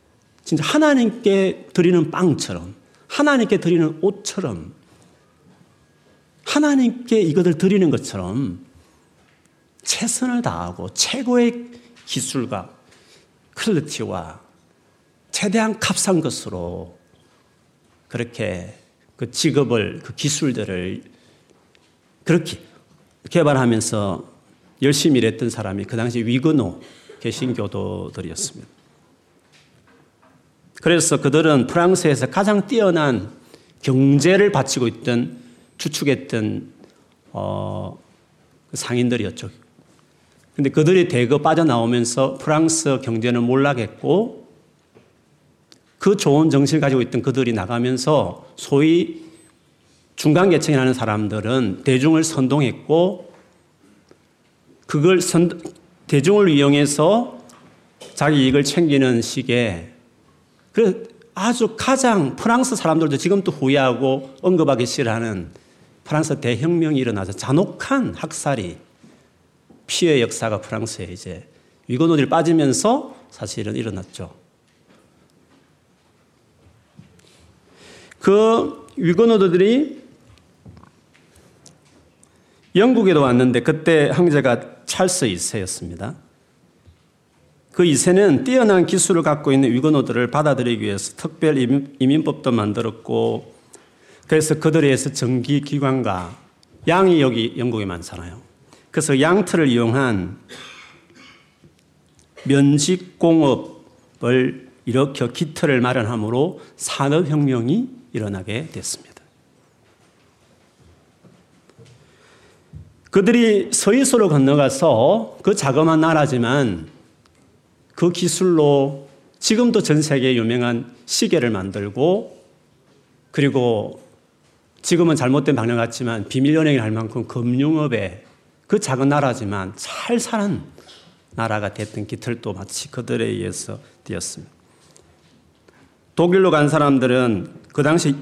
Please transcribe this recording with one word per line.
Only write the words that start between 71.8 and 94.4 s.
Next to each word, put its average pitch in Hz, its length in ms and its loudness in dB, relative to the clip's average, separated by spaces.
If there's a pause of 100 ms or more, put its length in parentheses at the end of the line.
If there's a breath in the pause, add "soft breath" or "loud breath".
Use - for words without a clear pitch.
위고노들이 147 420 2
빠지면서 165 840 0 (160)
사실은 110 460 -10
일어났죠. 104 580 -10 (3750 loud breath)
그 220 800 2
위고노들이 196 1080 2 (2750 soft breath)
영국에도 196 460 6
왔는데 123 400 4
그때 151 500 2
황제가 139 760 2
찰스 - 400 0
이 92 100 -2
세였습니다. 90 800 -8 (1600)
그 180 120 2
이 156 100 4
세는 180 480 4
뛰어난 214 420 4
기술을 185 380 0
갖고 147 300 0
있는 135 200 4
위고노들을 123 600 0
받아들이기 127 500 0
위해서 101 340 -6
특별 156 400 -2
이민-, 135 440 0
이민법도 143 500 0
만들었고 113 1080 -4 (640 soft breath)
그래서 156 340 2